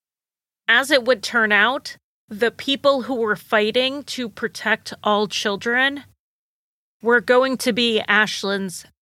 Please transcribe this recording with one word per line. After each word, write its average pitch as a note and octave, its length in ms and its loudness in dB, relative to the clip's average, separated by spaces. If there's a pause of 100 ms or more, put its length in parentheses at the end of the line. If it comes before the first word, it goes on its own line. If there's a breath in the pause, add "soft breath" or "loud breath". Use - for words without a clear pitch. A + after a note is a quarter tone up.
(680)
As B3+ 240 2
it C4 140 2
would A#3 180 0
turn A3 300 0
out, A#3 440 0 (340)
the A3 200 0
people C#4 520 0
who B3 120 -6
were A3 220 0
fighting B3 640 0
to A#3+ 260 -8
protect - 640 -4 (100)
all G#3 240 2
children A#3+ 800 -2 (960)
were A#3 220 2
going B3+ 360 2
to B3 140 0
be A3+ 280 0
Ashland's G3 840 -2 (180)